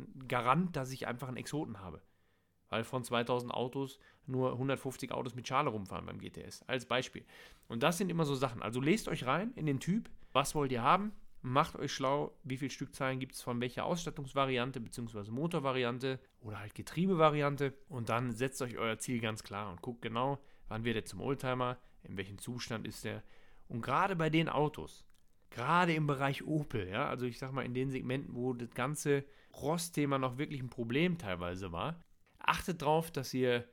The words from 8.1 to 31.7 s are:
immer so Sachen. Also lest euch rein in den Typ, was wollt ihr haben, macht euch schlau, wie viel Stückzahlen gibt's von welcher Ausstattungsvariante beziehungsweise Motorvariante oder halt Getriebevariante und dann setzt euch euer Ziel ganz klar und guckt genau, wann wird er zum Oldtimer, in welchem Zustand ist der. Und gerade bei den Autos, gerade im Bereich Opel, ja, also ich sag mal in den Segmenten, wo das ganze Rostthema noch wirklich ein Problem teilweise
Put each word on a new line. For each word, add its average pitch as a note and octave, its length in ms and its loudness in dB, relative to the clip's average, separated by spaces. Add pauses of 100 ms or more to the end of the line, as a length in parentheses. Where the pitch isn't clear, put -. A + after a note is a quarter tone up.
immer E3 140 4
so C#3 100 2
Sachen. B2+ 260 -2
Also A#2 180 -2
lest E3 280 4
euch B2+ 180 -2
rein F3 300 0
in D#3 100 -4
den C#3 140 2
Typ, G#3 280 0 (260)
was C#3 200 4
wollt C#3 180 2
ihr A#2 120 0
haben, F#3+ 280 6 (300)
macht C3+ 340 4
euch C#3 160 -4
schlau, C#3+ 520 0
wie C3 140 -4
viel C3+ 120 -2
Stückzahlen C3 500 -2
gibt's C3 220 -8
von A#2+ 180 -2
welcher B2 260 -2
Ausstattungsvariante C3+ 920 0
beziehungsweise A2 520 -6
Motorvariante C3 880 0 (220)
oder G#2 180 -8
halt G2+ 160 -10
Getriebevariante D3 1000 4 (140)
und A#2+ 220 -2
dann A#2+ 240 2
setzt C3 280 0
euch A#2+ 160 -2
euer A2 220 0
Ziel B2 200 0
ganz A2+ 220 -2
klar G2+ 300 -6
und F2 100 -10
guckt A#2+ 220 -8
genau, A#2+ 360 0 (280)
wann A2 160 -4
wird A#2 140 2
er G#2 80 -2
zum F2+ 160 -8
Oldtimer, B2+ 580 0 (240)
in G2+ 140 -8
welchem G2 200 -6
Zustand A#2 480 -6
ist - 180 -10
der. G#2+ 200 -6 (440)
Und A#2+ 140 -4
gerade E3+ 340 2
bei D#3+ 140 2
den D#3+ 180 4
Autos, - 600 -2 (420)
gerade D#3+ 460 4
im D#3 100 2
Bereich C#3 400 0
Opel, C#3 420 0
ja, B2 220 0
also B2 160 -2
ich A#2+ 140 -4
sag C3 120 -6
mal B2+ 140 -2
in A#2+ 80 -2
den C3 160 0
Segmenten, C3 460 -2
wo B2 180 0
das A#2+ 220 -6
ganze C#3 500 0 (340)
Rostthema D3 600 2
noch B2+ 180 0
wirklich D3 240 -4
ein B2+ 80 -6
Problem D3 480 2
teilweise F#2 540 -2